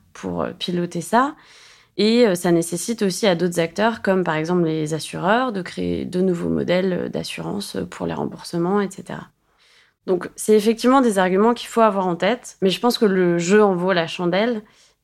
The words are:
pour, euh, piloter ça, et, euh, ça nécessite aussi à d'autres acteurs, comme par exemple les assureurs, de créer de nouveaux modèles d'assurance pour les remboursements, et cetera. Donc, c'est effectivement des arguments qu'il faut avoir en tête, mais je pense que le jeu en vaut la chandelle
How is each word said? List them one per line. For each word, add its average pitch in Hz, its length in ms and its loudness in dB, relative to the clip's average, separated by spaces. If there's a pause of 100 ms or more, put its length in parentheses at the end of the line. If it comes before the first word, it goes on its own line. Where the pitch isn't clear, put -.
(120)
pour, 175 300 -6
euh, - 100 -4
piloter 175 480 -4
ça, 254 360 0 (600)
et, 226 320 4
euh, 180 80 2
ça 180 160 2
nécessite 170 500 0
aussi 190 240 0
à 185 100 4
d'autres 175 260 0
acteurs, 208 400 -2
comme 190 240 2
par 165 100 0
exemple 170 300 0
les 156 280 -2
assureurs, 196 600 -2
de 190 80 -6
créer 175 420 -4
de 180 160 -4
nouveaux 175 300 0
modèles 175 600 0
d'assurance 170 680 -8 (120)
pour - 180 -8
les - 60 -4
remboursements, 175 680 -4
et 196 100 -4
cetera. - 380 -14 (800)
Donc, 180 280 -2
c'est - 200 2
effectivement 233 460 4
des 214 180 2
arguments 190 340 2
qu'il - 140 -10
faut - 140 0
avoir 196 260 2
en 175 80 -2
tête, 196 460 -4
mais 190 80 2
je 175 100 -2
pense 233 180 2
que 233 80 2
le 185 320 4
jeu 190 260 4
en 196 120 4
vaut 185 180 0
la 165 140 0
chandelle 202 560 -2 (400)